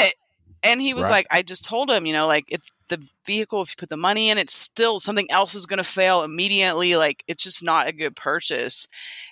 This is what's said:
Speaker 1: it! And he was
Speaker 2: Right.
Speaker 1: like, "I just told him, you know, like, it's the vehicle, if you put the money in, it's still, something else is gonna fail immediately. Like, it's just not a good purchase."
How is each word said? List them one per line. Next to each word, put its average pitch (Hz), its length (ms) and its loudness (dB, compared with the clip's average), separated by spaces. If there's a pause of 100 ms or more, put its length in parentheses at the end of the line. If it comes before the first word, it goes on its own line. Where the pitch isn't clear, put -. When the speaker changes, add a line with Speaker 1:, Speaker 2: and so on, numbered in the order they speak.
Speaker 1:
it! 190 100 4 (500)
And 240 180 4
he 269 140 0
was 190 100 0
Speaker 2:
Right. 202 60 4
Speaker 1:
like, 196 200 4
"I 175 120 2
just 180 200 -6
told 262 280 -2
him, 190 160 2
you 156 60 -2
know, 156 140 2
like, 151 200 2
it's - 240 -8 (180)
the 160 180 -8 (180)
vehicle, 208 360 -4
if 170 80 -6
you - 80 -10
put 180 120 -14
the 156 80 -8
money 208 340 0
in, 214 80 2
it's 160 160 0
still, 226 440 0
something 202 300 -2
else 190 240 2
is 208 140 -6
gonna 196 160 -4
fail 185 400 2
immediately. 180 720 0
Like, 151 320 0
it's - 160 -2
just 180 200 -2
not 160 240 2
a 160 40 -4
good 151 240 -6
purchase." 139 720 -2 (440)